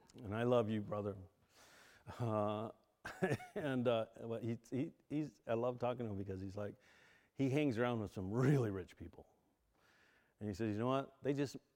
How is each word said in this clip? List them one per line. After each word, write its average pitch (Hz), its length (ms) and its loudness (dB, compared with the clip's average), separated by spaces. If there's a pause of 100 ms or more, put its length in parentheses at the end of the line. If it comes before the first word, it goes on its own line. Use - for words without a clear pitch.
(240)
And 104 120 -6
I 113 80 0
love 120 260 4
you, 110 120 0
brother. 101 340 -4 (1040)
Uh, 107 480 0 (480)
<laughs> - 400 -2
and, 135 320 0
uh, 113 180 4 (140)
well, 113 220 -6
he, 117 160 -4 (120)
he, 156 200 -2 (200)
he's, 147 200 -2 (200)
I 120 40 2
love 123 260 0
talking 123 260 0
to 107 60 -4
him 98 60 -4
because 98 240 -4
he's 95 160 -6
like, 104 160 -6 (640)
he 135 120 2
hangs 139 280 2
around 120 240 2
with 101 120 -4
some 95 160 -4
really 127 400 4
rich 95 280 -6
people. - 280 -14 (1120)
And 104 100 -2
he 101 60 0
says, 110 140 2
"You 104 100 0
know 117 80 2
what? 135 260 0 (100)
They 143 100 2
just, 139 220 -2 (200)